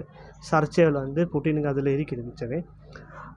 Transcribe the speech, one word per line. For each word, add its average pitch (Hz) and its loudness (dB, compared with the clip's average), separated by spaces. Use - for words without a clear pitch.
சர்ச்சைகள் 151 4
வந்து 139 0
புட்டினுக்கு 151 0
அதுல 139 0
இருக்குது 139 -2
மிச்சமே. 120 -6